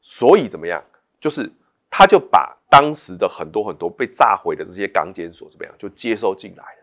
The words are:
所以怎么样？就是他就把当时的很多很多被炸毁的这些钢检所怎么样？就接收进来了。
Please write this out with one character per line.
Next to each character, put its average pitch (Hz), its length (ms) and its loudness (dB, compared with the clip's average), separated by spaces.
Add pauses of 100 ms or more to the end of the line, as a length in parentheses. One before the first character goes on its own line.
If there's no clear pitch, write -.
所 135 360 4
以 117 120 0
怎 85 100 -14
么 80 80 -12
样？ 85 180 -6 (360)
就 151 100 -2
是 135 200 -8 (380)
他 - 180 6
就 190 120 6
把 - 360 -6 (140)
当 147 240 6
时 92 240 -8
的 95 120 -2
很 80 220 -10
多 104 140 -4
很 98 100 -8
多 85 140 -8
被 113 180 -6
炸 110 300 4
毁 82 180 -6
的 80 100 -10
这 90 80 -18
些 98 140 -8
钢 90 240 -4
检 85 220 -12
所 - 160 -20
怎 - 100 -20
么 - 60 -14
样？ - 140 -20
就 101 120 -14
接 113 260 -6
收 98 180 -4
进 95 220 -18
来 - 60 -20
了。 - 200 -20